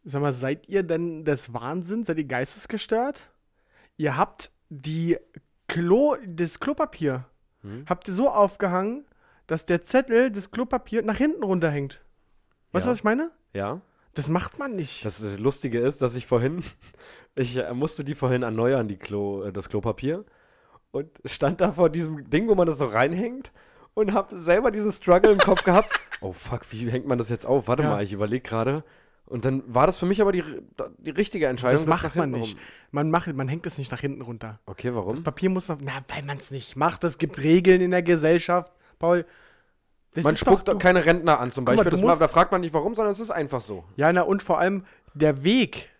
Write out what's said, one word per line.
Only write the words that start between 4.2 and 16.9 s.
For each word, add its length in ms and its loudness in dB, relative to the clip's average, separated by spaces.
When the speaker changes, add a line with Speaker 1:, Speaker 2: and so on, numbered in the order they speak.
Speaker 1:
die 480 -2
Klo-, 480 4
das 340 -6
Klopapier 640 -4
Speaker 2:
Hm. 260 -14
Speaker 1:
habt 200 -6
ihr 60 -8
so 140 2
aufgehangen, 760 0
dass 180 -6
der 180 0
Zettel 500 2
das 180 -10
Klopapier 520 -4
nach 160 -2
hinten 260 0
runterhängt. 560 -2
Weißt 140 0
du, 20 2
Speaker 2:
Ja. 40 2
Speaker 1:
was 60 -2
ich 60 -10
meine? 260 0
Speaker 2:
Ja. 280 -4
Speaker 1:
Das 140 -4
macht 300 -2
man 160 -6
nicht. 300 -8
Speaker 2:
Das, 180 -8
äh, 140 -6
Lustige 420 -2
ist, 240 -2
dass 140 -2
ich 100 -10
vorhin, 380 0